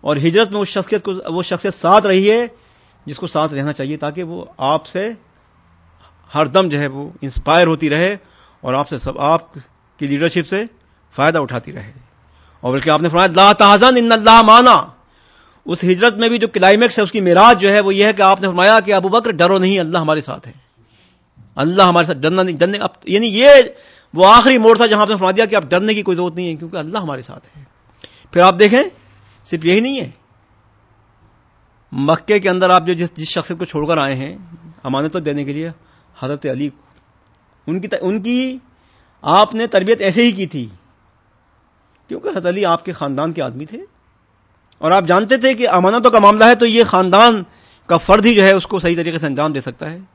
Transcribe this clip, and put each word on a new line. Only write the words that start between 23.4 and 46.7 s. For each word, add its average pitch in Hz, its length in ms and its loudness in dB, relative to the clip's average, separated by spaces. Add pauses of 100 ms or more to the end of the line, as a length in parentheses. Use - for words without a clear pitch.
وہ 180 140 4
آخری 240 300 6
موڑ 220 200 6
تھا 233 80 2
جہاں 214 160 2
آپ 208 80 0
نے 214 60 -2
فرما 185 160 -2
دیا 220 140 0
کہ 208 100 -4
اب 156 140 -2
ڈرنے 196 240 0
کی 208 80 -4
کوئی 185 160 -4
ضرورت 175 180 -6
نہیں 180 120 -8
ہے، 160 80 -8
کیونکہ 165 220 -14
اللہ 156 200 -10
ہمارے 147 240 -10
ساتھ - 260 -20 (100)
ہے۔ 143 60 -20 (680)
پھر 175 100 2
آپ 180 180 4
دیکھیں، 214 240 4 (640)
صرف 160 200 -8
یہی 185 140 2
نہیں 262 220 -6
ہے، 139 100 -12 (1800)
مکے 151 480 -2
کے 190 100 -4
اندر 185 200 0
آپ 180 160 2
جو 180 80 -2
جس، 170 220 -8
جس 160 120 -12
شخصیت 170 320 -8
کو 180 60 -8
چھوڑ 151 220 -8
کر 165 100 -2
آئے 139 160 -4
ہیں 139 240 -10 (460)
امانت 143 420 -6
دینے 143 180 -6
کے 139 100 -10
لیے، 156 160 -10 (500)
حضرت 139 260 -10
علی، 139 240 -6 (960)
ان 175 140 -6
کی 202 60 -12
ت-، - 140 -6
ان 190 200 -4
کی 254 360 -6 (640)
آپ 196 340 0
نے 226 120 -4
تربیت 202 340 0
ایسے 196 220 0
ہی 240 80 2
کی 190 160 -8
تھی، 123 220 -12 (1400)
کیونکہ - 200 -12
حضرت 202 180 -8
علی 185 200 -2
آپ 170 200 -2
کے 180 80 -10
خاندان 147 400 -8
کے 160 80 -10
آدمی 131 240 -10
تھے، 214 120 -18 (1000)
اور 160 140 -2
آپ 190 120 2
جانتے 202 340 0
تھے 254 160 0
کہ 233 160 -2
امانتوں 214 420 2
کا 226 80 4
معاملہ 214 240 6
ہے 233 120 8
تو 233 100 2
یہ 226 180 2